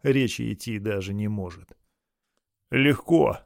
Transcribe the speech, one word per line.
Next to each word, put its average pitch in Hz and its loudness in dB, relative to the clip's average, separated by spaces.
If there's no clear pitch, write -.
речи 123 0
идти 107 -8
даже 101 -4
не 104 -4
может. 92 -8
"Легко". 139 2